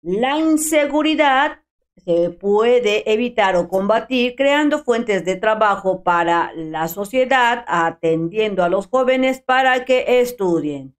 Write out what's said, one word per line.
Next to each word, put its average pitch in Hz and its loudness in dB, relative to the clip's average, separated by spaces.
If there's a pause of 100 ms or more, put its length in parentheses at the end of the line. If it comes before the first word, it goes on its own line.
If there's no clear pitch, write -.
La 233 -2
inseguridad 302 0 (340)
se 170 0
puede 208 0
evitar 214 0
o 175 0
combatir 226 0
creando 294 2
fuentes 226 0
de 185 -2
trabajo 196 0
para 170 0
la 160 -6
sociedad, 240 0
atendiendo 170 -2
a 175 0
los 190 -2
jóvenes 262 0
para 254 0
que 247 2
estudien. 151 -2